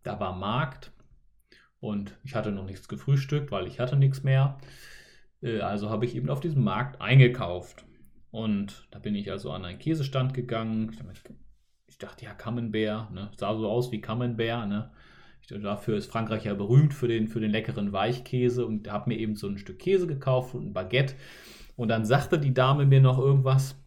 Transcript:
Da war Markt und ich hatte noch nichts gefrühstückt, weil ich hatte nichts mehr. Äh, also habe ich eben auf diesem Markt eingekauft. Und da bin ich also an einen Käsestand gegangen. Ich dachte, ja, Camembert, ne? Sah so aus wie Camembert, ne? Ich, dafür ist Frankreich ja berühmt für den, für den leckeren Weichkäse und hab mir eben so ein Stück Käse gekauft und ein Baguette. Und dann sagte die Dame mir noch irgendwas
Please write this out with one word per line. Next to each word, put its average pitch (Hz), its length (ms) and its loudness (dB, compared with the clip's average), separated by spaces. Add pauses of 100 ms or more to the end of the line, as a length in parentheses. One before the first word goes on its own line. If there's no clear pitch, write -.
Da 101 180 -8
war 92 160 -4
Markt 117 560 -4 (880)
und 101 420 -6
ich 135 120 -12
hatte 107 180 -2
noch 98 140 -6
nichts 98 220 -14
gefrühstückt, 139 600 -2
weil 95 160 -4
ich - 140 -8
hatte 131 160 0
nichts 135 260 4
mehr. 135 360 4 (840)
Äh, 113 200 -2
also 101 280 -2
habe 110 160 -2
ich 123 120 -4
eben 131 120 -4
auf 139 120 -2
diesem 143 240 2
Markt 104 360 -2
eingekauft. 107 880 4 (440)
Und 107 600 -4
da - 80 -18
bin 104 160 -4
ich 101 160 -6
also 95 220 -8
an 92 120 -8
einen 87 140 -10
Käsestand 135 560 -2
gegangen. 113 600 -2 (920)
Ich - 120 -20
dachte, - 260 -16
ja, 104 100 -16
Camembert, 110 800 -4
ne? 98 240 -10
Sah 104 200 -2
so 110 140 -2
aus 123 220 0
wie 107 100 -4
Camembert, 117 680 -2
ne? 104 220 -4 (500)
Ich, - 60 -20 (160)
dafür 104 340 -2
ist 101 140 -6
Frankreich 110 340 -4
ja 104 80 -2
berühmt 120 400 6
für - 160 -2
den, 110 200 0
für 113 120 -4
den 107 120 0
leckeren 107 400 -2
Weichkäse 123 760 0
und 104 260 -6
hab - 140 -4
mir 107 100 -2
eben 107 200 -4
so 98 120 -8
ein 101 100 -6
Stück - 200 -14
Käse 180 280 2
gekauft 135 480 0
und 101 120 -8
ein 101 60 -10
Baguette. 113 420 0 (640)
Und 117 120 -2
dann 113 160 2
sagte 135 340 2
die 143 140 0
Dame 135 320 4
mir 135 160 8
noch 131 180 8
irgendwas 135 680 4